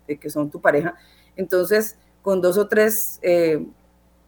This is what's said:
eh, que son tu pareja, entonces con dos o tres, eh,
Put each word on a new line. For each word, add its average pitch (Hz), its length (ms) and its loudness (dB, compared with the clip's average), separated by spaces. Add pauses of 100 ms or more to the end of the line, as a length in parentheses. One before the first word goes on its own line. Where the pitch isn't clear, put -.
eh, 147 100 -8
que 151 120 -12
son 147 200 -4
tu 180 120 -14
pareja, 165 340 0 (400)
entonces 190 640 -2 (240)
con 190 200 0
dos 180 160 2
o 202 120 2
tres, 214 540 0
eh, 165 420 2 (640)